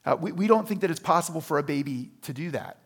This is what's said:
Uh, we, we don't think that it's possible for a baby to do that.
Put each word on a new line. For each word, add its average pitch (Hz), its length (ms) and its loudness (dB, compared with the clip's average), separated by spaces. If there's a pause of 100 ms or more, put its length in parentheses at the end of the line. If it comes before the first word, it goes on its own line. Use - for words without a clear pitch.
Uh, 131 160 4
we, 160 120 -2
we 180 140 0
don't 220 220 4
think 196 140 -2
that 180 80 2
it's 165 100 -4
possible 165 400 2
for 156 160 -2
a 147 60 2
baby 143 480 -4 (100)
to 131 140 -10
do 160 160 -6
that. 95 360 -8